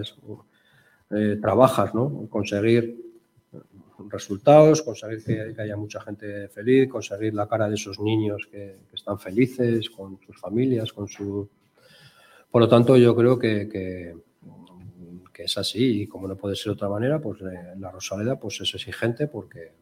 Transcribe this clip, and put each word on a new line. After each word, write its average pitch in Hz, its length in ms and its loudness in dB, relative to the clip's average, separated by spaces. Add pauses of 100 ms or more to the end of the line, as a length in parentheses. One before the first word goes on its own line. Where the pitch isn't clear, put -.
es, - 140 -12 (960)
eh, 104 300 0
trabajas, 107 540 4
¿no? 120 340 -2
Conseguir 110 800 0 (1000)
resultados, 147 760 6
conseguir 107 420 -10
que, 110 300 -6
que 107 80 -10
haya 107 140 -6
mucha 104 240 -10
gente 101 480 -12
feliz, 127 400 2
conseguir 107 460 -6
la 104 140 -2
cara 110 200 0
de 104 80 -2
esos 101 240 -8
niños 107 500 -2
que, 101 380 -18
que - 80 -20
están 98 240 -8
felices 117 680 -2
con 95 360 -18
sus - 140 -20
familias, 113 540 -4
con 101 140 -10
su... 101 420 -10 (1000)
Por 117 120 4
lo 113 80 6
tanto, 123 260 8
yo 120 200 8
creo 123 220 4
que, 107 300 -2
que, 92 480 -10 (1160)
que 87 100 -18
es - 140 -4
así 104 460 0
y 104 40 -8
como 95 200 -12
no 95 100 -8
puede 101 180 -6
ser - 120 -8
de 104 80 0
otra 104 120 -4
manera, 123 320 -2
pues, 104 220 -10
eh, 90 360 -12
la 95 140 -12
Rosaleda, 104 480 -6
pues, 104 220 -12
es - 120 -6
exigente 120 540 -4
porque 87 540 -16